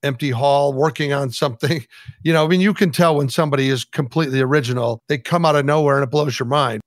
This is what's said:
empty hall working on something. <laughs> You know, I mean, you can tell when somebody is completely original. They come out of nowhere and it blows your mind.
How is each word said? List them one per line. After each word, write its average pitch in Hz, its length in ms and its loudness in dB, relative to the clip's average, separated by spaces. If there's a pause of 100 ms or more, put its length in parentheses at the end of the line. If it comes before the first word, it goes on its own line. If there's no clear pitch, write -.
empty 139 300 -4
hall 143 420 2
working 143 400 -2
on 139 160 -2
something. 135 640 -4
<laughs> - 40 -20 (280)
You 165 80 0
know, 156 140 4
I - 20 0
mean, 180 140 2
you 202 120 2
can 190 160 2
tell 165 280 2
when 143 100 0
somebody 139 400 0
is 131 160 -2
completely 135 560 -4
original. 123 720 0
They 151 80 -2
come 170 280 -2
out 151 120 4
of 139 80 2
nowhere 147 320 2
and 139 80 0
it 120 40 -8
blows 147 300 -2
your 120 80 -4
mind. 127 400 0